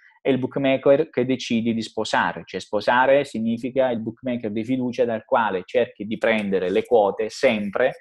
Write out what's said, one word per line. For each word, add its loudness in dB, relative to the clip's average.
è -2
il 2
bookmaker 2
che -2
decidi 0
di -2
sposare, -2
cioè -10
sposare 2
significa -2
il -4
bookmaker -6
di -4
fiducia 0
dal -4
quale 0
cerchi -2
di -6
prendere 0
le 0
quote 2
sempre 0